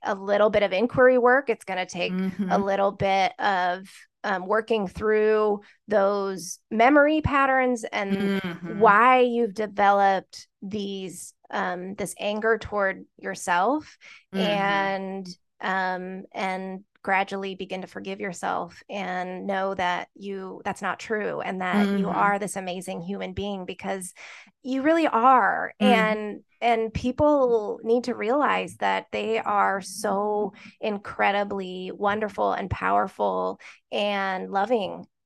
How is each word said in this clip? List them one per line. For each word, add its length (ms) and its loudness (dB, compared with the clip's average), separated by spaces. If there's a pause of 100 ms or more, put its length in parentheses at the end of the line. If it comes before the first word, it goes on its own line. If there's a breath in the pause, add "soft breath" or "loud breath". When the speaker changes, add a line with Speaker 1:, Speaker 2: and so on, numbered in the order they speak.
Speaker 1:
a 100 -2
little 380 2
bit 100 4
of 120 2
inquiry 440 6
work. 320 4
It's 160 -2
gonna 220 -4
take 260 -4
Speaker 2:
Mm-hmm. 380 -2
Speaker 1:
a 80 2
little 320 0
bit 480 0
of, 500 0 (340)
um, 220 -4
working 420 0
through 760 2 (260 soft breath)
those 720 0 (100)
memory 520 4
patterns 600 2
and 580 -2
Speaker 2:
Mm-hmm. 380 -8
Speaker 1:
why 420 6
you've 340 0
developed 920 2 (140)
these, 720 -8 (160)
um, 460 -6
this 240 -8
anger 400 0
toward 460 -2 (120)
yourself, 800 -2 (360 loud breath)
Speaker 2:
Mm-hmm. 120 0
Speaker 1:
and, 800 -2 (320)
um, 720 -4
and 520 -6 (200)
gradually 500 -2
begin 280 -10
to 60 -12
forgive 340 -10
yourself 680 -6
and 560 -6
know 300 -2
that 400 -2
you, 480 -12
that's 180 -6
not 180 -4
true, 420 -4
and 180 -6
that 260 2
you 220 0
Speaker 2:
Mm-hmm. 100 -2
Speaker 1:
are 220 2
this 160 -6
amazing 460 -8
human 320 -8
being, 320 -6
because 480 -8 (500 loud breath)
you 200 -2
really 220 4
are. 760 4
Speaker 2:
Mm-hmm. 120 8
Speaker 1:
And, 480 2 (200)
and 320 2
people 920 2
need 220 2
to 100 -4
realize 600 0
that 340 0
they 280 -2
are 420 0
so 720 -2 (260 loud breath)
incredibly 1120 -4
wonderful 600 -2
and 160 -4
powerful 880 -2 (320 loud breath)
and 580 -4
loving. 560 -2 (200)